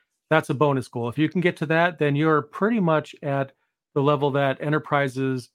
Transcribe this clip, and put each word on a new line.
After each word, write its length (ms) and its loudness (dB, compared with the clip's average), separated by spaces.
That's 200 2
a 40 -2
bonus 340 0
goal. 200 -6
If 100 -6
you 120 2
can 120 -2
get 160 0
to 100 -4
that, 320 0
then 160 2
you're 260 2
pretty 380 -2
much 440 0
at 300 -4
the 80 2
level 280 2
that 300 0
enterprises 920 -2